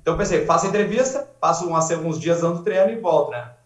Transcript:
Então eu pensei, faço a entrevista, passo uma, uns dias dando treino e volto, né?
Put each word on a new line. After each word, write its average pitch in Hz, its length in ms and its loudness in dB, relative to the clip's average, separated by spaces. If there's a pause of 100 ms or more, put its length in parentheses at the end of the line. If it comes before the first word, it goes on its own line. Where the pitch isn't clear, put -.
Então 165 140 -2
eu - 40 -4
pensei, 180 280 0
faço 170 200 2
a - 20 -2
entrevista, 226 600 0 (120)
passo 165 260 0
uma, 160 140 0 (240)
uns 160 160 -4
dias 170 200 0
dando 170 220 -2
treino 190 300 2
e 226 80 -6
volto, 156 320 2
né? 120 180 -10 (160)